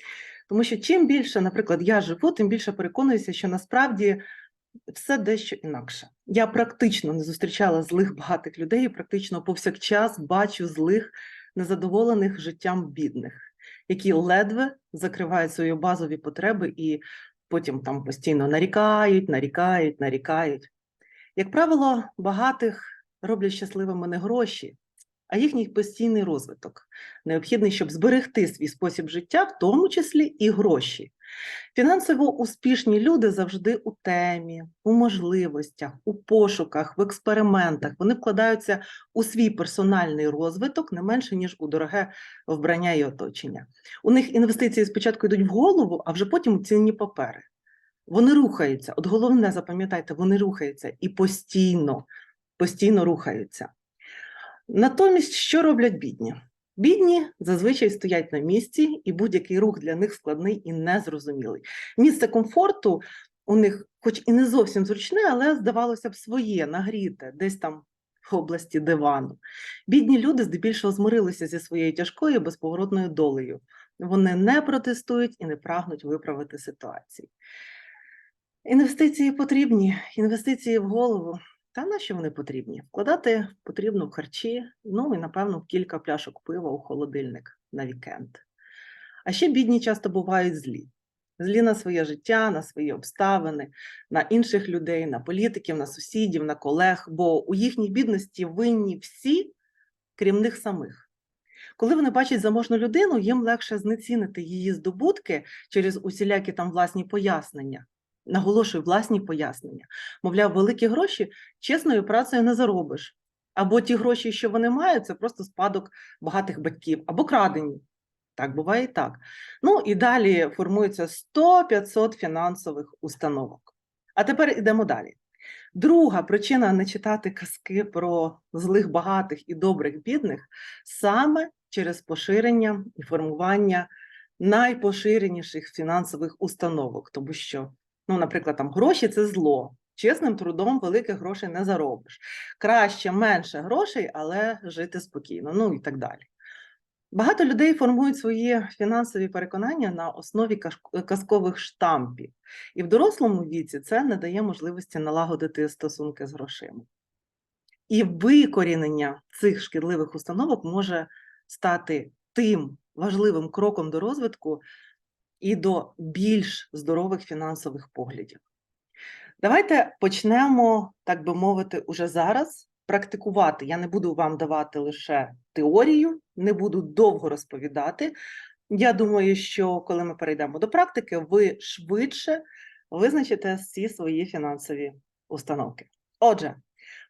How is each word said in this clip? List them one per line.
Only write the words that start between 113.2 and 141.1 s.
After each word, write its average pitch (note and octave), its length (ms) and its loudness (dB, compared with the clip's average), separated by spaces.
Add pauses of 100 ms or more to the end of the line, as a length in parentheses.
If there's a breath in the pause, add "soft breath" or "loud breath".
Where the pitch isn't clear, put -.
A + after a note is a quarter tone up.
Або G3 280 4
ті A#3+ 140 0
гроші, A#3+ 360 0
що G#3+ 180 -2
вони A3+ 200 0
мають, D4+ 360 2
це F#3 80 -10
просто G#3 300 -6
спадок F#3+ 460 -4 (320 loud breath)
багатих F#3+ 380 -4
батьків, D#3+ 480 -4
або A3 180 0
крадені. D#3 560 0 (540)
Так, C3+ 200 -6
буває G3 280 0
і B3+ 40 -6
так. C3 320 -6 (440 loud breath)
Ну, F#4+ 220 6
і G#3 100 2
далі G3 600 4
формується G3 520 0
сто-п'ятсот A3+ 1080 4
фінансових E3+ 880 -6
установок. C#3 760 -8 (400)
А G#3 80 4
тепер C#4 340 2
ідемо G#3+ 280 2
далі. A2+ 280 -6 (600 loud breath)
Друга B3 500 6
причина G#3 500 2
не F#3+ 120 4
читати G#3+ 460 -4
казки F#3+ 520 -6
про F3 560 -2 (140)
злих F#3 380 2
багатих F3 580 -2
і E3+ 60 -8
добрих D#3 480 -2
бідних A#3 440 -4 (380 loud breath)
саме D4+ 640 2 (200)
через F3 320 -6
поширення G#3+ 840 0 (100)
і C#3+ 80 -16
формування F3 840 0 (520 loud breath)
найпоширеніших G3+ 1300 0
фінансових E3 640 -4
установок. D#3+ 720 -4
Тому C#3 240 -10
що, C3+ 380 -10 (360)
ну, F#3+ 100 0
наприклад, E3 400 -2
там, C#3+ 140 -4
гроші — A#3+ 360 4
це G#3 200 2
зло. D3+ 480 0 (200)
Чесним B3+ 400 2
трудом F#3+ 440 -2
великих G3 400 -2